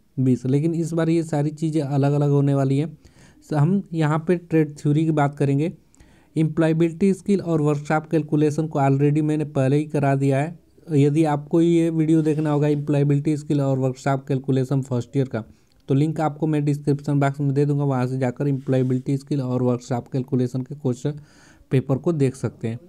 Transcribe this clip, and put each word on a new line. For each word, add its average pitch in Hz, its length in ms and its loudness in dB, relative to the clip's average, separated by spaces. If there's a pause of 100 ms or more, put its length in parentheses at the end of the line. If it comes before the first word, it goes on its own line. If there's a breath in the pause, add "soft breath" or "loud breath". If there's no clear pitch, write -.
(200)
बीस। 127 260 2
लेकिन 147 300 0
इस 165 180 -4
बार 165 160 0
ये 165 140 0
सारी 151 260 -2
चीज़ें 156 320 -2
अलग-अलग 143 480 0
होने 143 240 2
वाली 135 240 0
हैं। 156 200 -4 (520 soft breath)
तो 151 80 -2
हम 175 260 2 (100)
यहाँ 156 340 0
पे 185 80 2
ट्रेड 160 420 -2
थ्योरी 147 280 0
की 160 60 2
बात 143 240 0
करेंगे। 143 380 0 (640 soft breath)
एम्प्लॉयबिलिटी 165 760 2
स्किल 185 280 -2
और 165 200 0
वर्कशॉप 151 460 0
कैलकुलेशन 151 600 0
को 156 120 -4
already 139 420 4
मैंने 151 240 0
पहले 143 320 0
ही 151 80 -2
करा 143 300 0
दिया 135 220 0
है। 165 220 -6 (320)
यदि 147 320 4
आपको 151 380 0
ये 170 280 2
वीडियो 160 320 2
देखना 156 300 0
होगा 147 160 2
एम्प्लॉयबिलिटी 147 720 0
स्किल 147 240 -2
और 135 180 0
वर्कशॉप 135 480 -2
कैलकुलेशन 135 540 0
फर्स्ट 127 360 -4
ईयर 131 100 2
का, 110 160 -6 (440 soft breath)
तो 143 60 0
लिंक 156 280 0
आपको 151 260 -2
मैं 151 180 0
डिस्क्रिप्शन 147 540 0
बॉक्स 139 200 0
में 139 140 0
दे 143 120 2
दूंगा, 143 180 0
वहाँ 131 240 0
से 131 100 -4
जाकर 131 300 -2
एम्प्लॉयबिलिटी 131 720 0
स्किल 139 240 -4
और 127 220 -2
वर्कशॉप 123 440 -2
कैलकुलेशन 127 540 -2
के 139 140 -12
क्वेश्चन 139 380 -4 (580 loud breath)
पेपर 135 260 0
को 170 160 -2
देख 135 220 0
सकते - 320 -6
हैं। 117 220 -6